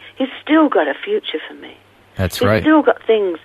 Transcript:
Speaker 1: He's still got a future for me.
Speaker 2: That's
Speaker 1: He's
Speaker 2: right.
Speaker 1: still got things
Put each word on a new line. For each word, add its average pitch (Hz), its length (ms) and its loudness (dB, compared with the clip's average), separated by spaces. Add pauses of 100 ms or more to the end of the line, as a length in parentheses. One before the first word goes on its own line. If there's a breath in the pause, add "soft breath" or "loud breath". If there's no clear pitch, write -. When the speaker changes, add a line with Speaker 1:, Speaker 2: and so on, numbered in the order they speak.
(180 loud breath)
Speaker 1:
He's 269 120 -4 (140)
still 311 260 2
got 185 200 0
a 269 60 -6
future 202 520 -6
for - 80 -20
me. 139 220 -20 (400)
Speaker 2:
That's 90 240 -4
Speaker 1:
He's - 60 2
Speaker 2:
right. 147 160 2
Speaker 1:
still 311 200 4
got - 220 0
things 196 400 0